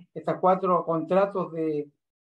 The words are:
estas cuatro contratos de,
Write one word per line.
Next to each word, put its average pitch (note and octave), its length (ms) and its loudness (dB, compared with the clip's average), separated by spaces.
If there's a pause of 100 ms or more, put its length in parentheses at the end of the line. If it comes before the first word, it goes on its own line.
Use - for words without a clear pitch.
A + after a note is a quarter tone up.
(140)
estas D#3+ 260 -4
cuatro F#3 460 2
contratos F3 680 0
de, D#3 360 -4 (340)